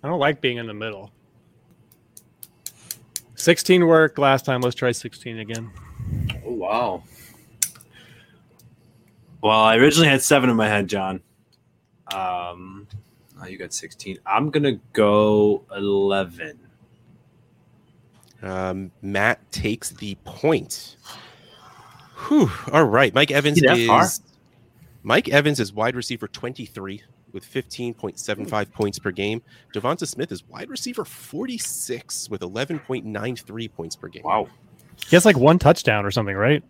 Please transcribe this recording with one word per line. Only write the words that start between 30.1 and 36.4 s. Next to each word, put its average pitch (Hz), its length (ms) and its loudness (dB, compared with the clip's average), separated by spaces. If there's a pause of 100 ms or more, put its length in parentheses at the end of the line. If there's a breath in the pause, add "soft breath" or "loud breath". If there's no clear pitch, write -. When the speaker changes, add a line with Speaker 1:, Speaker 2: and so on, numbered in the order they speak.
Speaker 3:
is 90 160 -12
wide - 220 -16
receiver 247 360 -10
forty-six - 1200 -10
with 101 120 -8
eleven 120 380 -8
point 131 260 -8
nine 107 300 -8
three 113 320 -14
points 82 280 -14
per - 120 -18
game. 80 160 -20
Speaker 2:
Wow. 95 240 -2 (640)
Speaker 1:
He 160 60 6
has, 180 100 8
like, 196 120 6
one 151 220 6
touchdown 107 460 2
or 101 60 -2
something, 98 260 -2
right? 139 320 2